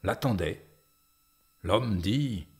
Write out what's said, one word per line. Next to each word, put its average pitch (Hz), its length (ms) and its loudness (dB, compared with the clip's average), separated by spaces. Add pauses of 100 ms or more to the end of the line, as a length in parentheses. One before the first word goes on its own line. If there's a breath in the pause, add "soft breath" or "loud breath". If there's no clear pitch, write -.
l'attendait. 98 640 0 (960)
L'homme 101 380 2
dit : « 110 460 0 (140)